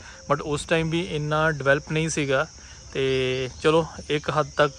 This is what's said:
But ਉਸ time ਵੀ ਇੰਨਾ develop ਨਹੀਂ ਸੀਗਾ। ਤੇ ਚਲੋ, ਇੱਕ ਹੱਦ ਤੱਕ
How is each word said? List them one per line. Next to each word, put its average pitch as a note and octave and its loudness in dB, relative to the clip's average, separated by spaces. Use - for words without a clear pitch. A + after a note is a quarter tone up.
But D3 2
ਉਸ D3 -4
time E3 0
ਵੀ E3+ 0
ਇੰਨਾ D#3 0
develop C#3+ 2
ਨਹੀਂ D#3+ 0
ਸੀਗਾ। C#3+ 2
ਤੇ C3 0
ਚਲੋ, D#3+ 4
ਇੱਕ D3 0
ਹੱਦ D3 2
ਤੱਕ D3 4